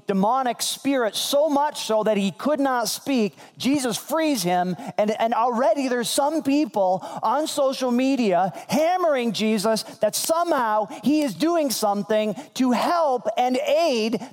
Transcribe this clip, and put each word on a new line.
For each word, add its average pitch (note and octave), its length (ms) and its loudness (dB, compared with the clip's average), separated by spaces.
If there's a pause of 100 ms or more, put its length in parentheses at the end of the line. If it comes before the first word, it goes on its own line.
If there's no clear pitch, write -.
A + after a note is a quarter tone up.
demonic A3+ 560 0
spirit, C4 520 -2
so C#4+ 360 0
much C#4+ 340 0
so A3 200 2
that G#3+ 120 2
he G3 140 0
could C#4 300 -2
not B3+ 280 0
speak, A#3+ 480 -2 (220)
Jesus B3+ 400 0
frees D4 440 -2
him. F3+ 320 0 (220)
And, G#3 140 0 (100)
and A3+ 140 0
already B3+ 540 0
there's A#3+ 200 -2
some D4 340 0
people G#3+ 640 0 (160)
on C4+ 240 0
social C4 440 0
media A#3+ 640 2 (140)
hammering D4+ 640 2
Jesus A3 500 0 (180)
that G#3+ 140 2
somehow C4+ 720 0 (160)
he D4+ 180 2
is C#4 140 -2
doing D4+ 360 0
something G#3+ 640 0 (200)
to B3+ 160 2
help C4+ 680 0
and B3+ 220 0
aid B3+ 600 0 (140)